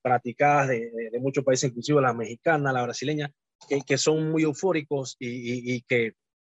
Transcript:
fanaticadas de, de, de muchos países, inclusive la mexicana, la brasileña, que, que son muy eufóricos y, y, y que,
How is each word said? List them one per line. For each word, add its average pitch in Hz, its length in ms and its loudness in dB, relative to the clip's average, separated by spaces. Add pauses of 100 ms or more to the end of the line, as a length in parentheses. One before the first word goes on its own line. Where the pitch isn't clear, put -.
fanaticadas 131 680 2
de, 117 220 -2
de, 113 200 -6
de 123 80 -4
muchos 135 240 -2
países, 131 260 2
inclusive 127 320 0
la 127 120 2
mexicana, 131 580 -2
la 127 120 0
brasileña, 143 460 -4 (400)
que, 139 120 0
que 135 160 0
son 156 340 2
muy 160 120 2
eufóricos 151 760 -2
y, 127 80 -8
y, 123 480 -4
y 117 60 -6
que, 117 320 0 (440)